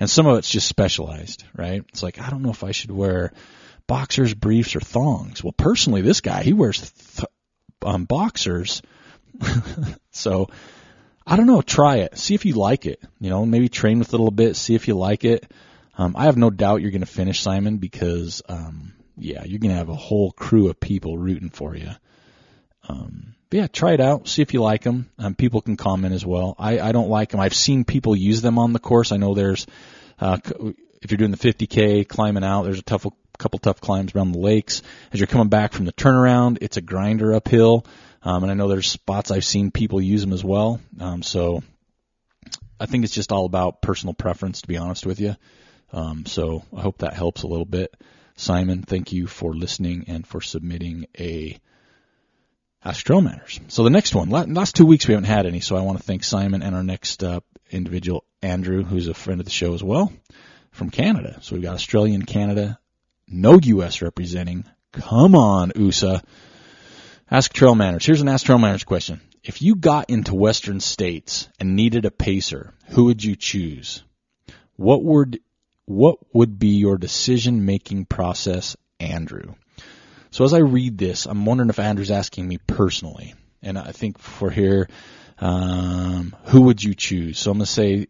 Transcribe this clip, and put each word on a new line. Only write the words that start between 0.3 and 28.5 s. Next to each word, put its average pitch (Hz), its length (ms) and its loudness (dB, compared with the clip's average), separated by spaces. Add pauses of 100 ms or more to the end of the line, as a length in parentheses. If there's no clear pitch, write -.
it's - 120 -4
just - 180 -2
specialized, 80 760 -4 (100)
right? 90 360 -6
It's - 120 -12
like, 90 160 -10
"I 127 120 -10
don't 135 120 -6
know 127 80 -2
if 107 140 -10
I 95 60 -8
should - 220 -8
wear 92 420 -2 (540)
boxers, 127 440 0
briefs, 107 440 0
or 76 40 -4
thongs." - 640 -4
Well, - 100 -6
personally, 127 500 2
this 120 180 2
guy, 95 240 -4
he - 80 4
wears 107 280 2
th-, - 460 -12 (560)
um, 92 220 -2
boxers. 104 800 -4 (580)
<laughs> - 720 -6
So, 95 380 -2 (760)
I 165 100 2
don't 226 100 6
know. 226 160 6
Try 143 360 4
it. 90 200 -4
See - 160 -2
if 208 100 -2
you 170 100 2
like 110 320 0
it. - 140 -8 (200)
You 92 100 -6
know, 101 160 -2
maybe 120 220 2
train 113 300 0
with 120 100 -2
it - 60 -6
a 117 40 2
little 110 120 4
bit. 107 260 2
See - 180 0
if - 140 0
you 104 80 0
like 95 280 -2
it. 117 260 0 (460)
Um, 90 200 0
I 127 80 -2
have 147 120 6
no 117 140 4
doubt 101 300 2
you're 98 100 -4
gonna 95 160 -4
finish, 92 340 -4
Simon, 101 380 -2
because, 85 720 -6
um, 82 460 -12 (220)
yeah, 73 280 -12
you're 98 140 -8
gonna 107 160 0
have 85 140 -4
a 80 60 -8
whole 101 380 0
crew 107 360 2
of 87 120 -4
people 85 360 -4
rooting 90 340 -4
for 73 260 -12
you. 78 140 -12 (1000)
Um, - 460 -14 (160)
but 175 80 -2
yeah, 196 80 0
try 170 260 0
it 143 80 4
out. 135 280 2
See - 140 0
if - 120 -2
you 120 80 2
like 110 240 0
'em. 123 320 -4
Um, 101 160 -6
people 120 260 0
can 107 160 -4
comment 92 380 -2
as 90 100 -6
well. 90 340 -2
I, 110 220 -2
I 110 120 0
don't 113 180 2
like 110 240 0
'em. 101 60 0
I've 98 140 0
seen 135 300 2
people 113 320 0
use 104 260 2
them 117 160 2